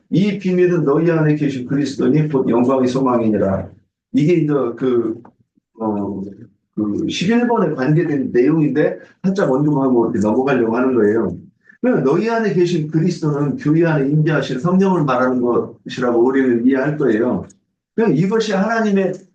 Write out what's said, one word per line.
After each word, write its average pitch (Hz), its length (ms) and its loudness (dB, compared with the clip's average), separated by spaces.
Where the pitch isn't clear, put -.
이 196 300 0
비밀은 180 460 0
너희 165 260 2
안에 151 240 2
계신 131 320 -4
그리스도니 143 640 0
곧 127 200 0
영광의 123 380 2
소망이니라. 110 840 0
이게 151 200 4
이제 151 200 2
그, 117 460 -2
어, 202 440 -4
그 104 340 -2
십일 233 380 0
번에 196 280 0
관계된 143 560 0
내용인데 147 680 2
살짝 190 300 0
언급하고 131 540 2
이렇게 104 200 -2
넘어가려고 120 520 0
하는 127 180 0
거예요. 104 420 0
그러니까 175 280 0
너희 202 200 0
안에 226 240 0
계신 170 360 0
그리스도는 147 680 -2
교회 160 280 2
안에 135 240 0
임재하신 151 500 0
성령을 185 440 2
말하는 127 380 0
것이라고 120 800 -2
우리는 127 420 2
이해할 139 320 -2
거예요. 113 480 0
그럼 214 180 2
이것이 196 400 0
하나님의 202 600 0